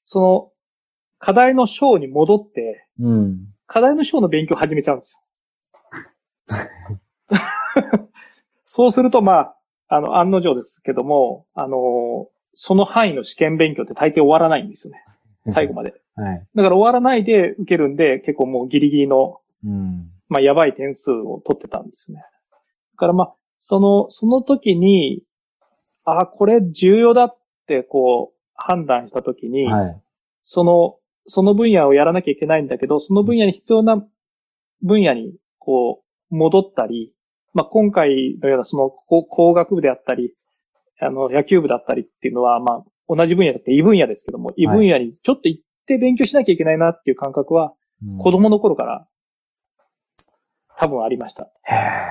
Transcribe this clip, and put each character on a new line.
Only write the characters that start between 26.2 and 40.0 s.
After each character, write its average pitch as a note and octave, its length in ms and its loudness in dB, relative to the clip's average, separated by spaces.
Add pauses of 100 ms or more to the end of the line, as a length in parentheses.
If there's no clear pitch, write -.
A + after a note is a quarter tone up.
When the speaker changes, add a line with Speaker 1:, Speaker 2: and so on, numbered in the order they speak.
Speaker 1:
こ - 200 -4
れ A3 160 4
重 F#3 380 2
要 A#3 140 4
だ B3 120 4
っ A#3+ 120 -8 (300)
て C3+ 160 -2
こ B2+ 520 -2
う、 - 40 -20 (160)
判 F3 300 -4
断 B2 220 -2
し - 40 -20
た B2+ 120 -8
時 B2 240 -8
に、 C3 200 -2
Speaker 2:
は G#2+ 200 -2
い。 F2+ 140 -14 (420)
Speaker 1:
そ - 200 -2
の、 F3 340 2 (300)
そ - 160 -2
の G3+ 120 4
分 A#3 160 2
野 E3 160 4
を C#3 60 4
や C#3+ 100 4
ら D#3+ 80 2
な F3+ 100 -2
き - 80 -8
ゃ - 20 0
い - 40 -2
け D#3+ 100 -8
な D#3+ 120 0
い D#3 60 -2
ん C#3 40 -10
だ B2+ 100 -8
け B2+ 100 -6
ど、 D3 120 0
そ F#3+ 140 -4
の G3+ 100 2
分 A#3 140 0
野 A3 80 2
に F#3 80 0
必 - 180 -6
要 A3 120 2
な A3 220 0 (760)
分 G3+ 220 2
野 D3+ 100 2
に A#2 220 -8 (240)
こ B2 440 -2 (280)
う、 E3+ 40 -6
戻 D#3+ 240 2
っ F#3+ 160 -6
た B2 100 -2
り、 A2+ 280 -10 (400)
ま D#3+ 100 -2
あ、 - 20 -4
今 G#3+ 260 0
回 C#3 500 0
の C#3 80 -2
よ C#3 60 2
う - 20 0
な B2 60 -2
そ - 120 -10
の、 C3+ 140 0
こ-、 - 340 -2
工 E3+ 300 2
学 E3+ 220 0
部 E3+ 60 -4
で D3 80 2
あ B2+ 40 -2
っ - 120 -12